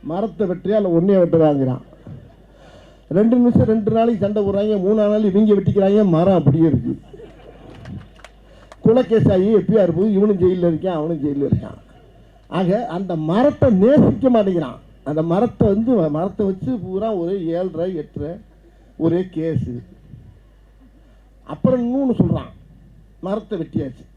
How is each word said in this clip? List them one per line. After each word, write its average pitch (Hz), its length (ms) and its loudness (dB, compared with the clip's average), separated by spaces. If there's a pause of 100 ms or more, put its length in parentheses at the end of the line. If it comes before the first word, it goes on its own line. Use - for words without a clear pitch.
மரத்தை 185 460 -6
வெட்டுறியா 180 280 -2
இல்ல 180 240 2
உன்னைய 185 260 4
வெட்டுறாங்கிறான். 147 540 2 (1300)
ரெண்டு 220 280 2
நிமிஷம், 240 280 4
ரெண்டு 220 260 0
நாளைக்கு 226 340 0
சண்டை 208 220 -2
போடுறாங்க, 202 300 -2
மூணாவது 196 180 0
நாள் 214 300 0
இவங்க 208 300 4
வெட்டிக்கிறாங்க, 196 540 2
மரம் 175 260 4
அப்படியே 160 320 2
இருக்கு. - 320 -2 (1900)
குலக்கேஸ் 226 480 2
ஆகி 190 200 2
எஃப் 202 180 2
ஐ 214 100 4
ஆர் 175 140 2
போகுது, 202 180 0
இவனும் 196 260 2
ஜெயில்ல 180 260 0
இருக்கான், 170 220 -2
அவனும் 160 380 -4
ஜெயில்ல 143 220 -2
இருக்கான். - 320 -2 (680)
ஆக 190 400 -2
அந்த 180 300 -6
மரத்தை 240 540 0
நேசிக்க 233 600 4
மாட்டேங்கிறான். 185 460 0 (280)
அந்த 156 180 -4
மரத்தை 196 460 0
வந்து, 202 420 0
மரத்தை 190 360 -4
வச்சு 196 320 -4
பூரா 190 360 -6
ஒரே 185 260 -4
ஏழ்ரை, 170 540 -6
எட்டரை, 147 420 -10 (600)
ஒரே 165 240 0
கேஸு. 156 640 -6 (1600)
அப்புறம் 254 420 -2
இன்னொன்னு 254 320 -2
சொல்றான், 160 340 -2 (680)
மரத்தை 208 380 -8
வெட்டியாச்சு. 151 460 -8 (120)